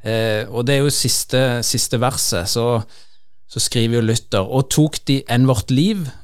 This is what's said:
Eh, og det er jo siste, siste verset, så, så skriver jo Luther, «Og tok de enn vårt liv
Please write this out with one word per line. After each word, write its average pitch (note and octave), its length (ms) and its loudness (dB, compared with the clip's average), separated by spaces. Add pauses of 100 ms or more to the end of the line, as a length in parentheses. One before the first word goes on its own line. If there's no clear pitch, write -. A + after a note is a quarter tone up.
Eh, A2 420 0
og A#2+ 220 -4
det C#3 80 4
er C#3 80 2
jo C#3+ 80 2
siste, - 480 0 (260)
siste - 340 0
verset, A2 480 0
så, A#2 340 0 (680)
så B2 120 -4
skriver A#2 360 2
jo A2+ 60 2
Luther, A2 400 0
«Og C3 260 0
tok - 380 2
de C3+ 180 2
enn B2 240 4
vårt A#2+ 240 0
liv F3 320 2 (160)